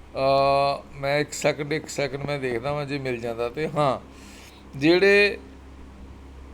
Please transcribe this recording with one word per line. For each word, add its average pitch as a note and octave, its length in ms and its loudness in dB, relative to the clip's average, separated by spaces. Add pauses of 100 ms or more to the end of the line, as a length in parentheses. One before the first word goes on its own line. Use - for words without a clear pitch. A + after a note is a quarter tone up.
(140)
ਅ, C#3 680 2 (120)
ਮੈਂ C#3+ 240 0
ਇੱਕ D3 140 -2
ਸੈਕਿੰਡ, D3 400 -2
ਇੱਕ D3+ 160 -4
ਸੈਕਿੰਡ C#3+ 360 -4
ਮੈਂ C#3+ 140 -4
ਦੇਖਦਾ B2+ 340 -2
ਵਾਂ D3 120 -4
ਜੇ C#3 140 -4
ਮਿਲ C3+ 180 -4
ਜਾਂਦਾ A#2 320 -4
ਤੇ। D3+ 200 -6
ਹਾਂ, C#3+ 320 0 (760)
ਜਿਹੜੇ G3 600 6 (1160)